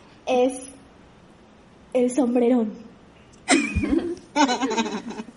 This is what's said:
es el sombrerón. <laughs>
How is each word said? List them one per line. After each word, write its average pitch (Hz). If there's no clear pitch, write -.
es 254
el 254
sombrerón. 240
<laughs> 339